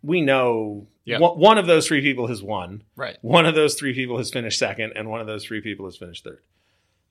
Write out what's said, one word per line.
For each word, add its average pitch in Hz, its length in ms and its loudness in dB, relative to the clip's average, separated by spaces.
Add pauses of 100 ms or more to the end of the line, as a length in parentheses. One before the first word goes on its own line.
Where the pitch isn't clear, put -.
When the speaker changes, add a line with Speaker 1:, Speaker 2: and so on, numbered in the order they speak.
Speaker 1:
we 165 180 0
know 117 640 0 (200)
Speaker 2:
Yep. 117 140 0
Speaker 1:
one, 170 180 4
one 214 200 8
of 185 80 0
those 160 200 6
three 151 140 2
people 127 280 -2
has 113 140 -6
won. 98 400 -8 (140)
Speaker 2:
Right. 123 240 -10
Speaker 1:
One 156 240 4
of 160 100 2
those 151 200 2
three 139 180 -6
people 123 260 -4
has 113 120 -6
finished 117 280 -6
second, 110 380 -4
and 110 140 -8
one 113 100 -6
of 110 60 -10
those 107 180 -10
three 110 160 -8
people 101 240 -10
has 90 140 -14
finished 85 260 -18
third. - 160 -18 (720)